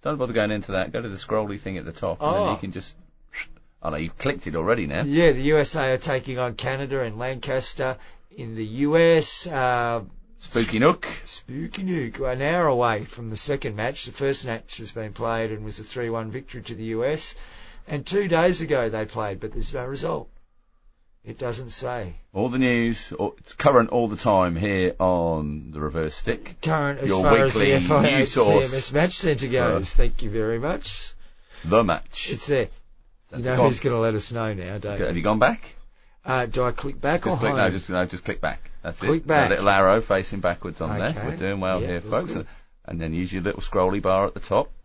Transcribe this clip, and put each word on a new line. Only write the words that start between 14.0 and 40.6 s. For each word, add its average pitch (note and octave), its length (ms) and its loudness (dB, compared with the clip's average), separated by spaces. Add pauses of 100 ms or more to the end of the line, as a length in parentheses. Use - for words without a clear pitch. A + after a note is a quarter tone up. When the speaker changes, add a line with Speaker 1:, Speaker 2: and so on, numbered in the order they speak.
Speaker 2:
The B2+ 60 -14
first C3+ 340 -2
match A2+ 320 -8
has A2 140 -12
been A2 220 -8
played A2+ 380 -2
and G#2+ 120 -8
was G#2+ 160 -10
a G#2+ 60 -12
three A#2+ 240 -6
one A2+ 200 -4
victory B2 340 -10
to A#2 120 -10
the A2 100 -10
U A2+ 200 -2
S. D#3 300 -4 (520)
And D3 180 -6
two G3 220 0
days E3+ 320 4
ago C3+ 300 0
they A2 160 -2
played, G#2 340 -6
but A2+ 140 -8
there's - 200 -2
no B2+ 120 -6
result. C#3 440 -6 (960)
It A2 120 -14
doesn't A#2+ 320 -6
say. A2+ 460 -6 (180)
Speaker 1:
All G#2+ 160 0
the B2+ 80 -2
news, A#2+ 560 2
all, - 240 -4
it's - 160 -20
current B2+ 380 6
all A#2 180 2
the G#2 80 -4
time F#2 400 4
here F#2+ 420 2
on D#2+ 720 0
the D2+ 80 -10
Reverse D2+ 360 -2
Stick. - 460 -4
Speaker 2:
Current D3 380 0
as C#3 80 -2
Speaker 1:
Your - 160 2
Speaker 2:
far C#3+ 220 6
as C3 80 2
the G#2+ 80 2
Speaker 1:
weekly G#2 140 6
Speaker 2:
F C3+ 160 2
I C#3+ 160 6
H C3+ 100 4
Speaker 1:
news A#2 160 4
source G#2 360 6
Speaker 2:
T B2+ 40 -4
M C3+ 40 0
S B2+ 140 -4
match E3 220 2
centre C#3 320 0
Speaker 1:
for A#2+ 80 -4
Speaker 2:
goes. A#2 400 0
Thank - 280 8
you A2+ 80 0
very A2 300 -2
much. - 540 -6 (500)
Speaker 1:
The G2 180 6
match. - 520 -2
Speaker 2:
It's - 140 -8
there. C3+ 200 2 (600)
Speaker 1:
That's B2 120 -8
Speaker 2:
You B2 100 -2
know B2+ 40 0
Speaker 1:
gone. C3 120 6
Speaker 2:
who's B2 120 2
gonna A#2+ 220 0
let A2+ 140 2
us G#2 180 -4
know A2 200 -4
now, F#2+ 260 -8
don't G2+ 200 -6
Speaker 1:
Have F#2+ 120 0
Speaker 2:
you? E2+ 40 -2
Speaker 1:
you E2 60 -2
gone G#2+ 180 2
back? D3 360 2 (500)
Speaker 2:
Uh, B2+ 200 0
do B2 200 -2
I A#2+ 60 0
click - 280 -6
back D3+ 240 0
Speaker 1:
Just F#3 120 0
Speaker 2:
or B2 40 -2
Speaker 1:
click, A2+ 120 2
Speaker 2:
home? A2 60 0
Speaker 1:
no, G2 120 4
just, F#2 200 -4
no, F2+ 160 2
just F2 200 -10
click - 160 -4
back. - 280 -4 (120)
That's - 180 -8
Speaker 2:
Click D#3 220 0
Speaker 1:
it. C3+ 60 -10
Speaker 2:
back. C#3+ 220 4
Speaker 1:
That G#2+ 60 4
little G2 140 4
arrow G2 320 8
facing F#2+ 400 0
backwards F2 400 -2